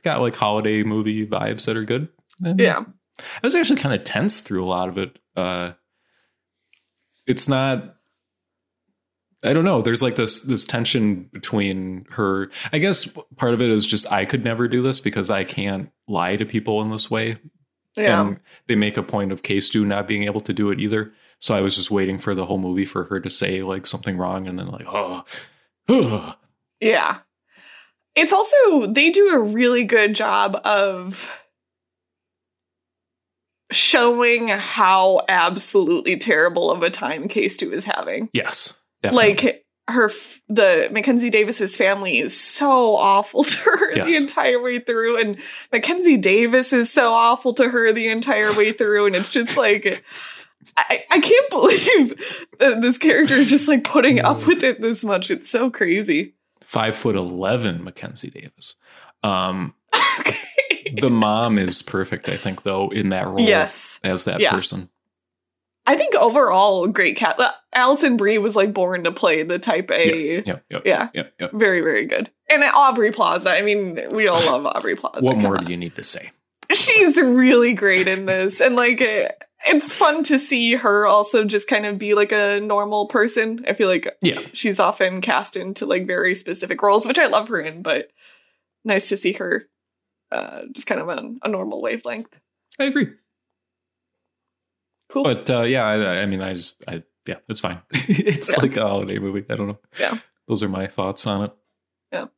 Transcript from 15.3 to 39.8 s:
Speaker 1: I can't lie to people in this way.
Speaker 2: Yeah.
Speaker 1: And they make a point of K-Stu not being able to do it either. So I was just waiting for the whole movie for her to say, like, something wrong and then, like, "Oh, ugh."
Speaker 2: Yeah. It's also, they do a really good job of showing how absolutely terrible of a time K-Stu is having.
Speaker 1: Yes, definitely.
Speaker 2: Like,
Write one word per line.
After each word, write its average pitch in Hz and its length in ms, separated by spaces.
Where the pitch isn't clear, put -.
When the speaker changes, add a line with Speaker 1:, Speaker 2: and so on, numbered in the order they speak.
Speaker 1:
I 98 140
can't 98 460
lie 92 280
to 107 100
people 107 360
in 110 80
this 110 200
way. 113 260
Speaker 2:
Yeah. 214 260
Speaker 1:
And 101 180
they 117 80
make 104 220
a 107 60
point 98 300
of 92 100
K-Stu 101 420
not 101 240
being 104 160
able 104 160
to 104 120
do 101 180
it 92 100
either. 107 320
So - 160
I 98 60
was 98 160
just - 140
waiting 95 280
for 101 160
the 92 120
whole 98 120
movie 92 280
for 92 180
her 95 160
to 92 100
say, 95 320
like, 95 240
something - 300
wrong 92 320
and 92 100
then, 92 100
like, - 200
"Oh, - 360
ugh." 147 480
Speaker 2:
Yeah. 170 380
It's 320 160
also, 392 540
they 277 240
do 392 200
a 302 100
really 240 440
good 214 300
job 202 500
of 196 680
showing 240 760
how 190 800
absolutely 180 880
terrible 170 540
of 170 120
a 175 80
time 160 380
K-Stu - 440
is 151 120
having. 202 480
Speaker 1:
Yes, - 420
definitely. 220 280
Speaker 2:
Like, - 360